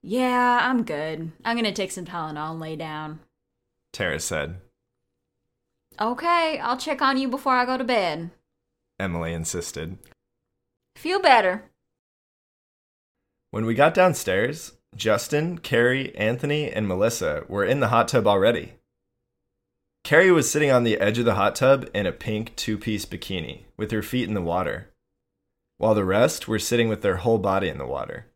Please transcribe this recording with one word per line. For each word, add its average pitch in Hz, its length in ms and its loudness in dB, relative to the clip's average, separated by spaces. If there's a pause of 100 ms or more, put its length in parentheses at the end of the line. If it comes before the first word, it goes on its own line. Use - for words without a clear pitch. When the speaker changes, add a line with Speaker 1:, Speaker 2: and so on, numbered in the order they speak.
Speaker 1:
"Yeah, 247 600 0
I'm 247 200 2
good. 160 500 -6 (120)
I'm 233 140 -2
gonna 214 140 -2
take 196 200 -6
some 180 140 -10
Tylenol 156 460 -8
and 160 80 -10
lay 160 140 -10
down," 156 460 -8 (720)
Speaker 2:
Tara 82 260 -2
said. 82 440 -6 (1400)
Speaker 1:
Okay, 320 600 0
I'll 254 160 -2
check 277 260 -4
on 269 160 2
you 269 100 -2
before 262 260 0
I 247 100 2
go 254 120 -2
to 254 60 -4
bed, 175 480 -2 (680)
Speaker 2:
Emily 85 320 -4
insisted. 82 680 -8 (960)
Speaker 1:
Feel 370 260 -2
better. 214 440 4 (1900)
Speaker 2:
When 110 160 -4
we 117 80 0
got 147 200 4
downstairs, 139 800 0 (200)
Justin, 147 640 0
Carrie, 127 580 0
Anthony, 143 540 -2
and 107 160 -4
Melissa 92 600 0
were 101 160 -2
in 139 160 2
the 120 80 2
hot 117 180 4
tub 110 220 2
already. 104 460 2 (1300)
Carrie 180 260 6
was 160 180 6
sitting 151 220 2
on 123 140 6
the 113 160 0
edge 107 180 2
of 120 60 0
the 113 100 4
hot 101 220 2
tub 131 360 4
in 101 140 0
a 87 60 -2
pink 110 420 -6
two-piece 107 500 -4
bikini, 85 600 -10 (120)
with 107 140 -6
her 110 120 -2
feet 127 260 -2
in 107 60 -2
the 98 60 -2
water, 87 500 -4 (880)
while 110 160 4
the 104 100 2
rest 101 420 2
were 110 140 -2
sitting 117 280 0
with 104 140 -4
their 98 140 2
whole 113 220 2
body 95 300 0
in 76 100 -6
the 67 80 -8
water. 64 500 -8